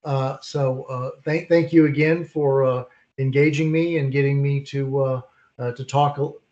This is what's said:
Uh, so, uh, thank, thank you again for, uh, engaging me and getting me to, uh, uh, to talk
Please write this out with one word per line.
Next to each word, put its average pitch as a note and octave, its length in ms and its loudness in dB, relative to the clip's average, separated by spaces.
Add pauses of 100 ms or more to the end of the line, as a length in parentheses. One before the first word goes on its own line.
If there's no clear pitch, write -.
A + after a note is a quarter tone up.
Uh, C3+ 380 -4
so, C3 420 -4
uh, C3 260 -10 (140)
thank, D#3+ 240 -2
thank E3 240 2
you D#3+ 140 8
again D3+ 380 2
for, C#3 380 0
uh, B2+ 220 0 (320)
engaging C#3+ 560 2
me E3 240 0
and C3+ 160 -2
getting C#3 300 0
me C#3 220 0
to, C3+ 380 -4
uh, C3 180 -2 (380)
uh, B2 140 -6
to C3+ 100 -12
talk C#3+ 380 0 (320)